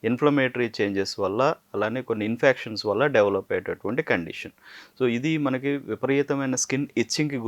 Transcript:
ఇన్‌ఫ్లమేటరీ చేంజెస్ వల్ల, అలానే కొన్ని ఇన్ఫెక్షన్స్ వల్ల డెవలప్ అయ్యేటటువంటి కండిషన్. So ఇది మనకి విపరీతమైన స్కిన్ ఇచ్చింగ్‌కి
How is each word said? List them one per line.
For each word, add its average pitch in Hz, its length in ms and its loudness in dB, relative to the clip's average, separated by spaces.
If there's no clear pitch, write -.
ఇన్‌ఫ్లమేటరీ 123 640 2
చేంజెస్ 98 380 0
వల్ల, 101 220 0
అలానే 110 280 -2
కొన్ని 107 240 -2
ఇన్ఫెక్షన్స్ 117 680 0
వల్ల 127 260 2
డెవలప్ 98 340 2
అయ్యేటటువంటి 95 520 -4
కండిషన్. - 420 -6
So 127 40 2
ఇది 151 160 0
మనకి 131 240 -2
విపరీతమైన 139 640 0
స్కిన్ 131 320 -2
ఇచ్చింగ్‌కి 143 500 -2